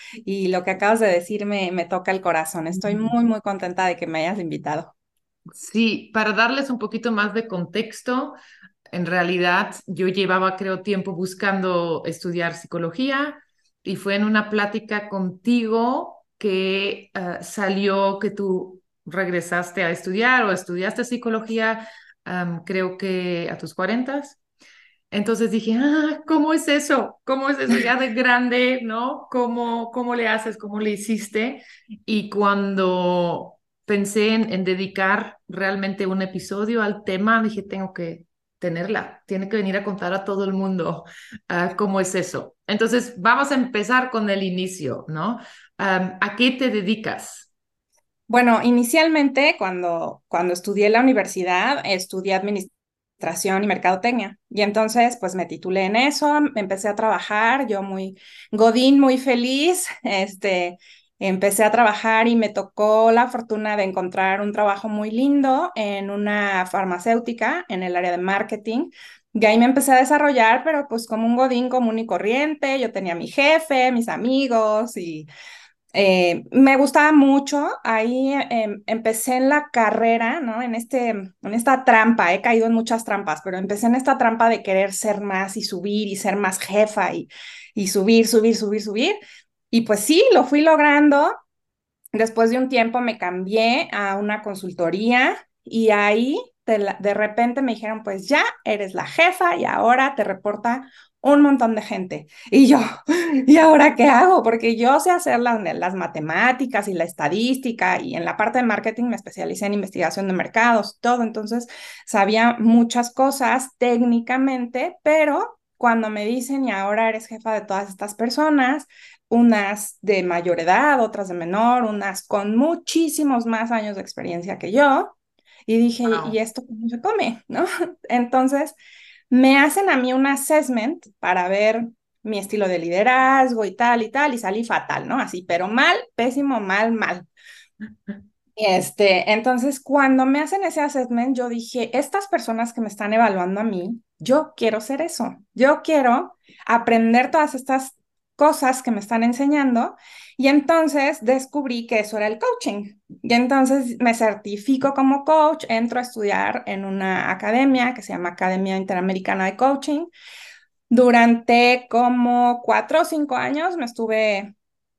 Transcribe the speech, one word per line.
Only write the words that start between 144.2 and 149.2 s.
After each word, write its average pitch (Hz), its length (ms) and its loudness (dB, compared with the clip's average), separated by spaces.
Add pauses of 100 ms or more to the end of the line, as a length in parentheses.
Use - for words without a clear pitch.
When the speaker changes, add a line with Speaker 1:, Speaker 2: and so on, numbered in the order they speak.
Speaker 1:
quiero 220 260 -2
ser 277 200 -6
eso. 330 360 -6 (160)
Yo 285 300 4
quiero 285 520 2 (300)
aprender 233 640 2
todas 302 240 2
estas 262 400 -4 (400)
cosas 285 480 2
que 240 80 -2
me 208 80 -4
están 226 240 -2